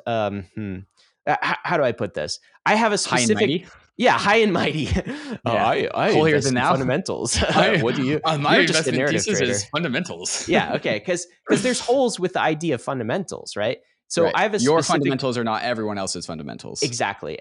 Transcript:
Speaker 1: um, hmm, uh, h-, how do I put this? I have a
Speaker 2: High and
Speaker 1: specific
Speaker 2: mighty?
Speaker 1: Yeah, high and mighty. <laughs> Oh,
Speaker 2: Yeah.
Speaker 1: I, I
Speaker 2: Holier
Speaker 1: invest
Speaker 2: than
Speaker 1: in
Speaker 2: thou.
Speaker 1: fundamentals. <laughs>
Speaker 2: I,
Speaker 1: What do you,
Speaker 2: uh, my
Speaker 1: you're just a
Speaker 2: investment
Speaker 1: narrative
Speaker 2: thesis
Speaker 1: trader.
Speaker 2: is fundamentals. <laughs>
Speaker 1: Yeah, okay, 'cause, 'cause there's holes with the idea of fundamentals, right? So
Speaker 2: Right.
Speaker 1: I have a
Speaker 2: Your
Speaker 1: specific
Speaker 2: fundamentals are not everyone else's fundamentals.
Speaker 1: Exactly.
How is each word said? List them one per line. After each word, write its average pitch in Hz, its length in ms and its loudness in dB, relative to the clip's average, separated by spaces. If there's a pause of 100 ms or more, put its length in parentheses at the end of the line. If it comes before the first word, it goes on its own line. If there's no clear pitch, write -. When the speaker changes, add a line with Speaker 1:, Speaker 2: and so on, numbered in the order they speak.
Speaker 1:
um, 104 420 -2 (100)
hmm, 98 220 -6 (500)
uh, 147 160 2
h-, - 180 -2
how 156 140 -2
do 147 80 2
I 120 80 2
put 110 220 -6
this? 76 260 -6 (260)
I 185 80 4
have 220 180 2
a 202 40 2
Speaker 2:
High - 220 0
and 247 60 2
Speaker 1:
specific 214 120 4
Speaker 2:
mighty? 202 300 0 (300)
Speaker 1:
Yeah, 214 200 4
high 202 200 2
and 220 160 4
mighty. 160 340 0
<laughs> - 100 0 (480)
Oh, 117 80 0
Speaker 2:
Yeah. 101 160 2
Speaker 1:
I, 135 260 0
I 165 180 0
Speaker 2:
Holier 151 240 4
Speaker 1:
invest 139 120 0
Speaker 2:
than 127 80 2
Speaker 1:
in 123 60 2
Speaker 2:
thou. 147 80 4
Speaker 1:
fundamentals. 127 720 0
<laughs> - 0 -
Speaker 2:
I, 170 400 4
Speaker 1:
What 117 140 0
do 139 80 0
you, 143 200 0
Speaker 2:
uh, 156 140 0
my 151 180 4
Speaker 1:
you're 185 100 6
just 160 200 0
a 131 40 2
Speaker 2:
investment 120 80 0
Speaker 1:
narrative 143 260 2
Speaker 2:
thesis 214 140 -2
Speaker 1:
trader. 120 140 0
Speaker 2:
is 110 140 -4
fundamentals. 135 840 -4
<laughs> - 0 -
Speaker 1:
Yeah, 92 280 0
okay, 113 240 -2
'cause, 180 260 -4 (220)
'cause - 140 4
there's 247 180 0
holes 247 380 2
with 180 140 -2
the 143 80 -2
idea 156 360 0
of - 60 -12
fundamentals, 135 720 -6
right? 107 220 -2 (300)
So 170 160 2
Speaker 2:
Right. 156 100 2
Speaker 1:
I 165 80 2
have 214 120 0
a 202 40 0
Speaker 2:
Your 147 220 4
Speaker 1:
specific 156 220 2
Speaker 2:
fundamentals 131 360 0
are 117 60 -2
not 110 180 -2
everyone 110 340 -2
else's 95 300 -6
fundamentals. 71 560 -10
Speaker 1:
Exactly. 104 580 -4